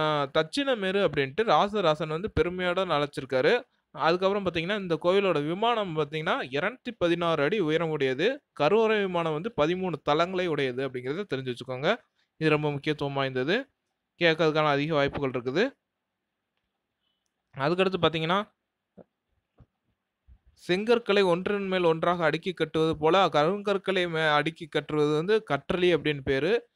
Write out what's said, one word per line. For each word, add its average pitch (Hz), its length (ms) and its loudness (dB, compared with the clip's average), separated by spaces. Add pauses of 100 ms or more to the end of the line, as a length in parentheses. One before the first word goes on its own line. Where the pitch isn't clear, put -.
(320)
தட்சிணமேரு 196 680 0
அப்படின்ட்டு 147 440 0
ராசராசன் 170 640 2
வந்து 165 240 -6
பெருமையோட 180 580 0
அழைச்சிருக்காரு. 147 600 0 (420)
அதுக்கப்புறம் 180 500 0
பார்த்தீங்கன்னா, 175 340 -4
இந்த 175 240 -4
கோவிலோட 175 440 2
விமானம் 202 500 -2
பார்த்தீங்கன்னா, 156 400 -2 (140)
இருநூத்தி 202 480 -6
பதினாறு 170 440 0
அடி 185 180 0
உயரம் 160 300 0
உடையது. 151 520 0 (100)
கருவறை 214 480 2
விமானம் 175 320 -2
வந்து 160 240 -6
பதிமூணு 175 360 0 (100)
தளங்களை 175 440 0
உடையது 135 420 -2
அப்படிங்கிறத 131 360 -6
தெரிஞ்சு 131 300 -6
வச்சுக்கோங்க. 127 340 -6 (520)
இது 160 100 2
ரொம்ப 151 200 2
முக்கியத்துவம் 143 440 -4
வாய்ந்தது. 135 420 0 (640)
கேட்கறதுக்கான 156 440 2
அதிக 147 300 0
வாய்ப்புகள் 143 360 0
இருக்குது. 127 340 0 (1900)
அதுக்கடுத்து 180 460 0
பார்த்தீங்கன்னா, 165 400 0 (2250)
செங்கற்களை 208 600 0
ஒன்றின் 190 440 -2
மேல் 185 160 0
ஒன்றாக 170 400 2
அடுக்கி 160 280 0
கட்டுவது 160 440 0
போல 160 300 4
கருங்கற்களை 190 800 0
மே-, 160 240 0
அடுக்கி 151 360 0
கட்டுவது 151 480 0
வந்து 202 280 0
கற்றளி 175 520 0
அப்படின்னு 147 260 -2
பேரு. 139 320 0 (240)